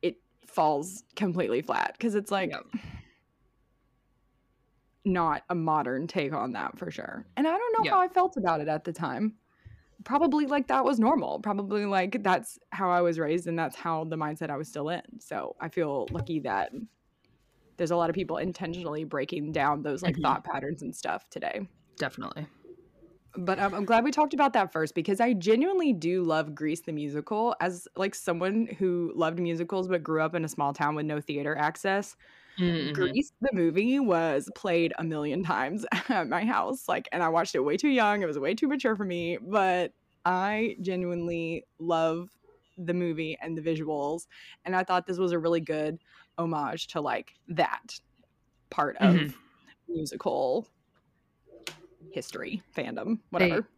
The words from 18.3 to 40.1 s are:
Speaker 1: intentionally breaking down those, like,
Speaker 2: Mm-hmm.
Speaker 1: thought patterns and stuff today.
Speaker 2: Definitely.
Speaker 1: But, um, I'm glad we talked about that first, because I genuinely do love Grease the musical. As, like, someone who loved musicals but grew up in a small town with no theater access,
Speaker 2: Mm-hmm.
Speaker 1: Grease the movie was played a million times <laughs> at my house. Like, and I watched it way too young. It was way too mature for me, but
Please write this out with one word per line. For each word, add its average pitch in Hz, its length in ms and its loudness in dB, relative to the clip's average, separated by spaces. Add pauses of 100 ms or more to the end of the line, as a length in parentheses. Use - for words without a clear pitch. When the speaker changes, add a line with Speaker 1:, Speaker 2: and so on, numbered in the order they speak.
Speaker 1:
intentionally 165 680 -6
breaking 151 480 -4
down 147 300 2
those, 147 220 -4
like, 165 120 0
Speaker 2:
Mm-hmm. 160 80 -4
Speaker 1:
thought 135 200 2
patterns - 380 -4
and - 140 -8
stuff - 340 -6
today. - 380 -4 (300)
Speaker 2:
Definitely. 147 500 -6 (880)
Speaker 1:
But, 190 240 0
um, 196 140 2
I'm 202 120 -2
glad 233 180 6
we 285 80 2
talked 302 240 2
about 294 180 4
that 202 180 4
first, 160 220 -2
because 190 260 0
I 240 140 4
genuinely 269 580 4
do 175 320 2
love 156 300 2
Grease 151 280 -2
the 165 100 -8
musical. 151 680 -2
As, 180 360 -2
like, 190 180 -2
someone 190 540 0 (100)
who 175 380 0
loved 165 240 0
musicals 175 480 -2
but 175 160 0
grew 156 180 0
up 156 140 0
in 160 100 0
a 151 40 -4
small 143 220 0
town 147 240 0
with 151 100 -2
no 151 140 -2
theater 147 380 -4
access, 190 580 0 (440)
Speaker 2:
Mm-hmm. 165 340 0
Speaker 1:
Grease - 380 0 (100)
the 269 100 2
movie 196 480 2
was 165 540 2
played 170 460 2
a - 40 -2
million 151 400 -2
times 160 480 -2
<laughs> - 180 -2
at 185 200 2
my 170 160 0
house. 220 420 0
Like, - 240 -2
and 175 120 0
I 165 60 4
watched 165 260 2
it 131 60 2
way 147 160 2
too 302 120 2
young. 214 320 4
It 180 60 0
was 147 100 -2
way 143 160 0
too 277 140 0
mature 262 280 2
for 202 100 -4
me, 175 360 -2
but 185 500 2 (320)